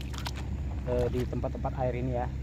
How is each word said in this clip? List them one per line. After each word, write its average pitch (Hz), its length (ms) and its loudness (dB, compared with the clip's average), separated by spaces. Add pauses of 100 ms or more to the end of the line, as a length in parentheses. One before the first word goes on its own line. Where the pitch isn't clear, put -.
(920)
eh, 123 240 4
di 127 60 4 (100)
tempat-tempat 131 420 0 (140)
air 123 80 2
ini 123 240 0
ya. 123 80 2 (160)